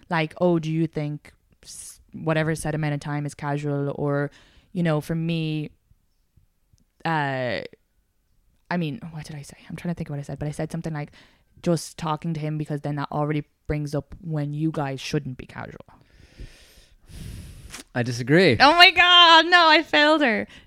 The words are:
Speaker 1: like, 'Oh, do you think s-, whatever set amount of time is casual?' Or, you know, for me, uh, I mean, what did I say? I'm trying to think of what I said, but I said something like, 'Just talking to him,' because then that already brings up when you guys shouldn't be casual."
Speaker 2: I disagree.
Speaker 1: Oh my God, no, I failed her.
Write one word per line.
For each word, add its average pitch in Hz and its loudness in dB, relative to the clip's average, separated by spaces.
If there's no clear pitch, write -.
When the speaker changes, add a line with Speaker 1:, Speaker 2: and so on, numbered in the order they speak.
Speaker 1:
like, 160 -2
'Oh, 175 4
do 160 -4
you 160 0
think 147 -8
s-, - -20
whatever 156 -2
set 151 -6
amount 151 -2
of 143 -4
time 147 -6
is 147 -8
casual?' 143 -4
Or, 143 -2
you 175 -4
know, 151 2
for 165 -6
me, 160 -4
uh, 135 -2
I 180 -2
mean, 156 -4
what 156 -14
did 156 -14
I 143 -14
say? - -20
I'm 170 -12
trying 175 -8
to - -10
think 160 -10
of 147 -8
what 143 -8
I 143 -10
said, 147 -12
but 147 -6
I - -4
said 156 -8
something 165 -8
like, 147 -10
'Just - -2
talking 160 -4
to 147 -8
him,' 151 -4
because 147 -6
then 147 -4
that 143 -6
already 147 -2
brings 151 -4
up 143 -6
when 147 -6
you 156 0
guys 135 -6
shouldn't 139 -6
be - -16
casual." - -16
Speaker 2:
I 123 -2
disagree. 127 4
Speaker 1:
Oh 285 8
my 359 8
God, 349 8
no, 349 6
I 311 6
failed 302 4
her. 208 0